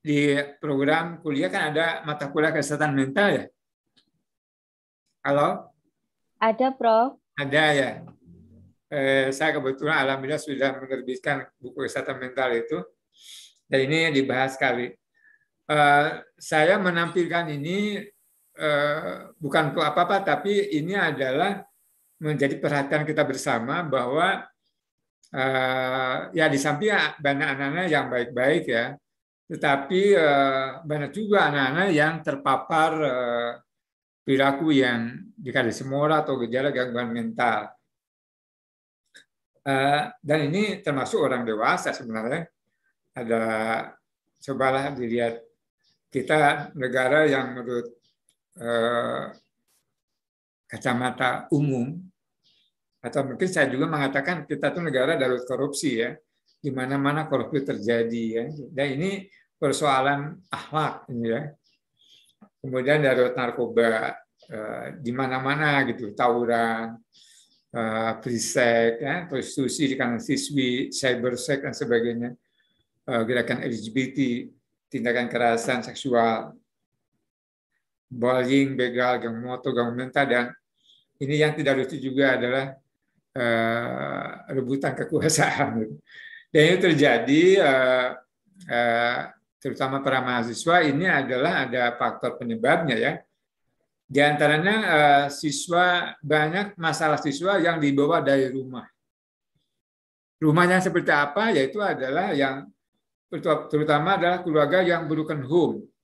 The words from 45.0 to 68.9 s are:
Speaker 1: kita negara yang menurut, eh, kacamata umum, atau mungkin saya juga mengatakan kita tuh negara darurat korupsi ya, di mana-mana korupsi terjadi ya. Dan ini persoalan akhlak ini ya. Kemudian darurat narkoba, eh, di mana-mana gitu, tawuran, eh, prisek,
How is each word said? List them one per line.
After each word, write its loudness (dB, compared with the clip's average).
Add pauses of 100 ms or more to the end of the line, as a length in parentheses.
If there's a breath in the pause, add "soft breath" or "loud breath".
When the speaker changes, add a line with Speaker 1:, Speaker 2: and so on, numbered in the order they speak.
Speaker 1:
kita 2
negara 2
yang 0
menurut, -6 (640)
eh, -2 (1400)
kacamata -4
umum, 0 (1040)
atau -4
mungkin -4
saya 2
juga -2
mengatakan -2
kita -2
tuh -6
negara 2
darurat 0
korupsi -2
ya, -8 (480)
di -4
mana-mana -2
korupsi -2
terjadi -2
ya. -2 (260)
Dan -2
ini -4 (500 soft breath)
persoalan 0
akhlak -6
ini -4
ya. -2 (1160 soft breath)
Kemudian 2
darurat 4
narkoba, 0 (360)
eh, -10 (140)
di -6
mana-mana 0
gitu, -6
tawuran, 0 (760 soft breath)
eh, -2
prisek, 2